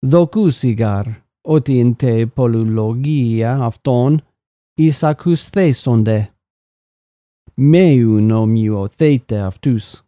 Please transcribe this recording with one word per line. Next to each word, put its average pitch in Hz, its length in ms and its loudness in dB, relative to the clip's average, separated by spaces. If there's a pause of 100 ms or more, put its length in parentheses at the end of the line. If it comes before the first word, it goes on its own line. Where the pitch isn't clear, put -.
δοκούσι 160 640 0
γαρ, 107 340 -2 (360)
ότι 143 380 0
εν 120 160 2
τε 117 300 0
πολυλογία 117 1400 -2
αυτών 123 640 -2 (460)
εισακουσθέσονται. 147 1600 0 (1200)
Με 151 500 4
ουν 110 280 2
ομοιωθείτε 110 1080 -2
αυτούς. 101 680 -6